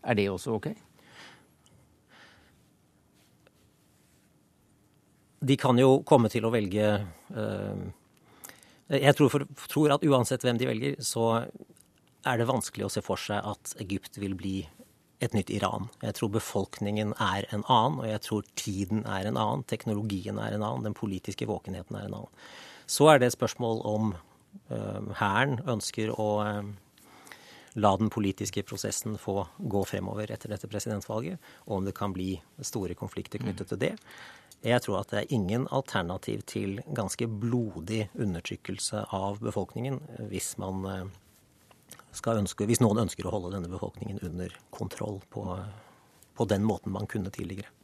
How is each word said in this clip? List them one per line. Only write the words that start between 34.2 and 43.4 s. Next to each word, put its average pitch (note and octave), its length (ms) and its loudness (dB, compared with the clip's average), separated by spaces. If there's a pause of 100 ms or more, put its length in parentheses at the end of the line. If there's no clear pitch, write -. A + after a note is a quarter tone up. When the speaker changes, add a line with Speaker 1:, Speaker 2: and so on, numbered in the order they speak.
Speaker 2:
Jeg A#2 180 4
tror G2 180 0
at G2+ 80 -6
det G#2 100 -2 (120)
er C#3+ 40 0
ingen A2 360 0
alternativ G#2 760 -2
til G2 340 -4 (140)
ganske A#2 340 -2
blodig G#2+ 800 -2 (100)
undertrykkelse G2+ 920 -4
av G2+ 280 -2
befolkningen, A2+ 600 -4 (300)
hvis - 280 -6
man, F#2+ 280 -4
eh, F#2+ 180 -6 (1080)
skal A2+ 260 0
ønske, G2+ 280 0
hvis A2+ 140 4
noen G#2+ 160 8 (100)
ønsker E2+ 180 -6
å F2 60 -2
holde F#2 220 -4